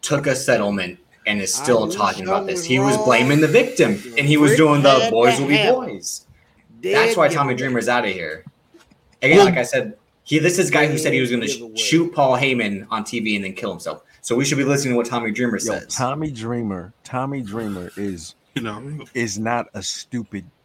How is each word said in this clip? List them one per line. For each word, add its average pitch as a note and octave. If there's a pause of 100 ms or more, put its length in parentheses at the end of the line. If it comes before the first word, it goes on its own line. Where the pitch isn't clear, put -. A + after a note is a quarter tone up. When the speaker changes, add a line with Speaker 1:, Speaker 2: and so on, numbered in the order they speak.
Speaker 1:
took C#3+
a C3+
settlement G2+ (280)
and G#2
is F#2+
Speaker 2:
I C3+
Speaker 1:
still A#2
Speaker 2:
knew -
Speaker 1:
talking G2
about F#3+
this." F#3
Speaker 2:
something -
was -
Speaker 1:
He C3
was C3+
Speaker 2:
wrong. G#3+
Speaker 1:
blaming C3
the D#3
victim, D3 (240)
and C#3
he D3+
was D3
Speaker 2:
Rick C#3
Speaker 1:
doing D3
the C#3
Speaker 2:
had A3+
Speaker 1:
"boys A#2+
Speaker 2:
to -
Speaker 1:
will C4+
be C#4+
Speaker 2:
have G#3+
Speaker 1:
boys." E3+ (540)
Speaker 2:
dead F#3+
Speaker 1:
That's A3+
why D#3
Tommy C#3
Speaker 2:
giveaway. -
Speaker 1:
Dreamer's B2+
outta A#2+
here. D#2+ (760)
Again, C#3+
Speaker 3:
Well, G3
Speaker 1:
like F3
I B2
said, A2+ (300)
he, D3+
this F3
is D#3+
a -
guy D3+
who C#3+
said D3
he C3
was B2
gonna A#2+
Speaker 2:
Dead G#2
Speaker 1:
sh-, G2+
Speaker 2:
giveaway. A2+
Speaker 1:
shoot E3+
Paul C3
Heyman A#2
on G#2+
T A#2
V G#2+
and G2
then F#2+
kill G#2
himself. E2+ (200)
So -
we C3+
should C#3+
be C#3
listening C#3
to -
what A#2
Tommy A#2
Dreamer A2
Speaker 4:
Yo, G#2+
Speaker 1:
says. -
Speaker 4:
Tommy C#3+
Dreamer, A2+ (100)
Tommy C3+
Dreamer G2
is, F#2 (200)
Speaker 3:
You B2+
know, A#2+ (160)
Speaker 4:
is A2
not A2+
a G2
stupid G#2 (180)